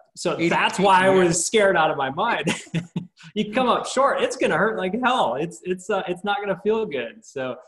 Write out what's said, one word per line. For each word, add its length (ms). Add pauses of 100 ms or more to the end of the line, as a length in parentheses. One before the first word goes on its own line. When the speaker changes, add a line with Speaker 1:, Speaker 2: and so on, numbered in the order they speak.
(160)
Speaker 1:
so 180
Speaker 2:
Eighty 140
Speaker 1:
that's 300
Speaker 2:
feet, 60
Speaker 1:
why 220
I 80
Speaker 2:
yeah. 100
Speaker 1:
was 200
scared 320
out 140
of 60
my 140
mind. 360 (280)
<laughs> 80 (540)
You 160
come 160
up 180
short, 340
it's 160
gonna 220
hurt 180
like 180 (100)
hell. 340
It's, 240
it's, 260
uh, 200
it's 160
not 160
gonna 240
feel 200
good. 400
So 300 (140)